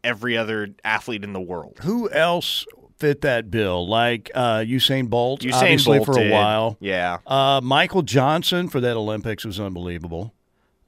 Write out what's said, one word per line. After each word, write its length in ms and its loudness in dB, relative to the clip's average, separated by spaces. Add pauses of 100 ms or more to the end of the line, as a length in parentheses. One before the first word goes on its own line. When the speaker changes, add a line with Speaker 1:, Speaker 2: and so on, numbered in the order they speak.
Speaker 1:
every 340 -2
other 320 -2 (160)
athlete 380 -2
in 100 -8
the 80 -6
world. 400 -10
Speaker 2:
Who 300 -2
else 540 0 (320)
fit 240 0
that 300 0
bill? 340 0
Like, 480 0
uh, 260 2
Usain 500 0
Bolt, 320 0
Speaker 1:
Usain 120 -2
Speaker 2:
obviously, 440 6
Speaker 1:
Bolt 80 2
Speaker 2:
for 140 4
a 40 4
Speaker 1:
did. 80 2
Speaker 2:
while. 480 2
Speaker 1:
Yeah. 380 -2 (100)
Speaker 2:
Uh, 340 2
Michael 420 2
Johnson 640 2
for 100 -2
that 160 0
Olympics 480 -4
was 160 -8
unbelievable. 760 -8 (540)